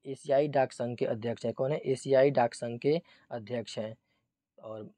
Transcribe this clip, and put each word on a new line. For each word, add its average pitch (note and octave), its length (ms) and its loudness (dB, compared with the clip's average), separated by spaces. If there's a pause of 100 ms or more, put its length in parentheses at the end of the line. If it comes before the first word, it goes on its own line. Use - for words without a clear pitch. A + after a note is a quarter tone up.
एशियाई C#3 420 0
डाक C3+ 240 0
संघ A#2+ 260 -4
के C3 80 0
अध्यक्ष A#2 380 -4
हैं। A#2 100 -2
कौन C3+ 180 -2
है? D#3 60 -2
एशियाई C3+ 520 4
डाक B2+ 240 2
संघ A#2+ 260 -8
के D3+ 220 2 (280)
अध्यक्ष A#2 480 -8
हैं। A2 180 -6 (640)
और A2 380 -12